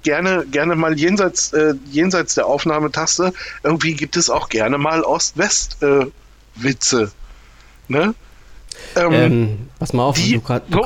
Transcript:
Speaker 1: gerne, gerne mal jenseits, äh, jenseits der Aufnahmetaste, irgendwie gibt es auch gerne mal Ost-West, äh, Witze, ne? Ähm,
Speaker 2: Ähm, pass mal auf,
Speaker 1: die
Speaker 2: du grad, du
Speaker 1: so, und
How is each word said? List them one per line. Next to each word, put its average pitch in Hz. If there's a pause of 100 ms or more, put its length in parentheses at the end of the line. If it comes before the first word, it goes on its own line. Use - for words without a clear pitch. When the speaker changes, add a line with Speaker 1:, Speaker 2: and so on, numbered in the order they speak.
Speaker 1:
gerne, 170
gerne 151
mal 160
jenseits, 175
äh, 151 (180)
jenseits 170
der 117
Aufnahmetaste, 156 (300)
irgendwie 160
gibt 147
es 170
auch 131
gerne 113
mal 160
Ost-West, -
äh, 139 (500)
Witze, 117 (760)
ne? 170 (840)
Ähm, 175
Speaker 2:
Ähm, 117 (100)
pass -
mal 123
auf, 135
Speaker 1:
die 196
Speaker 2:
du 117
grad, -
du 170
Speaker 1:
so, 180
und -